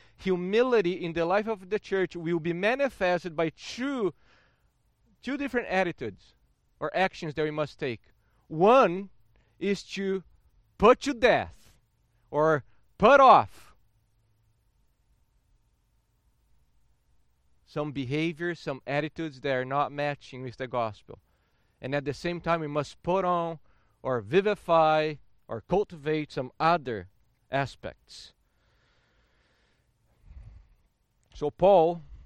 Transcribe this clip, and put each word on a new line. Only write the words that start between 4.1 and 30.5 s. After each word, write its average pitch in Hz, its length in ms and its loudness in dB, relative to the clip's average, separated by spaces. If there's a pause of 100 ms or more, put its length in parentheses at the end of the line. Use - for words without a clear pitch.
two 262 160 -6
different 262 300 -4
attitudes 170 640 -4 (460)
or 151 180 -4
actions 175 380 -2
that 156 80 -2
we 151 80 -4
must 151 260 -6
take. 123 240 -6 (480)
One 190 600 4 (500)
is 196 240 -2
to 190 400 -6 (540)
put 240 240 6
to 254 120 -6
death 185 580 0 (600)
or 151 320 2 (340)
put 269 220 8
off 180 560 6 (4000)
some 151 260 -6
behaviors, 156 640 -6
some 139 300 -10
attitudes 147 540 -6
that 139 120 -2
are 127 120 -2
not 135 260 -2
matching 143 520 -8
with 123 120 -12
the 131 120 -10
gospel. 110 520 -6 (640)
And 131 120 -6
at 143 120 -4
the 139 80 -4
same 170 260 -6
time, 165 220 -2
we 151 60 -6
must 147 360 -6
put 180 220 0
on 170 340 -2 (420)
or 123 200 -2
vivify 156 920 2 (340)
or 113 100 -8
cultivate 156 720 -4
some 127 260 -8
other 131 520 -2 (420)
aspects. - 800 -8 (3000)